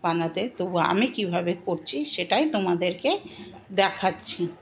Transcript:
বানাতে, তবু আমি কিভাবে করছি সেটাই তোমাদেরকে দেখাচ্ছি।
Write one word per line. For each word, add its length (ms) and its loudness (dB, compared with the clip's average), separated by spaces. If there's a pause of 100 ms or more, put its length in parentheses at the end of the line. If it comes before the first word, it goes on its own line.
বানাতে, 400 0 (160)
তবু 200 -2 (140)
আমি 240 4
কিভাবে 380 0 (120)
করছি 320 -2 (160)
সেটাই 300 2 (120)
তোমাদেরকে 560 2 (680)
দেখাচ্ছি। 600 0 (200)